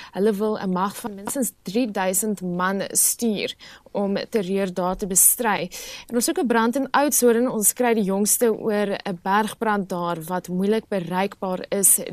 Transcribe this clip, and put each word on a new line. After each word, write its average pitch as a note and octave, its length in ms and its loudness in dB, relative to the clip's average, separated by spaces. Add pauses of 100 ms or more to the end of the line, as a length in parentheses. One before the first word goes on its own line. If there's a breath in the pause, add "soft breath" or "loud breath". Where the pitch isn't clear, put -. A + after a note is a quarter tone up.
(140 loud breath)
Hulle G3+ 240 2
wil G#3+ 200 -2
'n G3 120 -4
mag F#3 280 0
van G#3+ 180 -10
minstens G#3 360 -4 (120)
drieduisend G3+ 800 0
man F3+ 400 0 (100)
stuur F#3+ 640 0 (360 loud breath)
om G3 260 0 (120)
terreur G3 440 0
daar F#3 220 0
te G3+ 120 -6
bestry. F#3 640 2 (400 loud breath)
En A#3 60 -4
ons A#3+ 100 0
soek E4+ 140 0
'n C#4+ 80 2
brand A#3 280 2
in C4+ 160 -2
Oudtshoorn. B3 580 4
Ons G#3 240 0
kry A#3+ 200 2
die G#3+ 100 2
jongste G3+ 500 2
oor G#3 520 0
'n F3+ 180 -6
bergbrand G#3 640 0
daar F3 320 -2
wat F3+ 260 -4
moeilik G3+ 400 0
bereikbaar F#3 800 -2
is G3 300 2 (140)